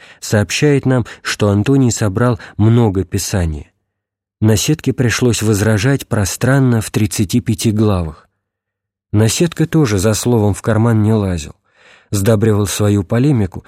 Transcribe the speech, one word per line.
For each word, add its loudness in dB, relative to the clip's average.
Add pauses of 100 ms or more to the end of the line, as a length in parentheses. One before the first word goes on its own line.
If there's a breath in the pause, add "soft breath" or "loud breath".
(200 loud breath)
сообщает 0
нам, 0 (160 loud breath)
что -2
Антоний 2
собрал -2 (200 loud breath)
много 2
Писания. -6 (720)
Наседке 0
пришлось 0
возражать 0
пространно 0
в -10
тридцати -2
пяти -2
главах. -2 (840)
Наседка 0
тоже 0
за 2
словом 0
в -6
карман 2
не 2
лазил, -4 (540 soft breath)
сдабривал 2
свою 0
полемику -2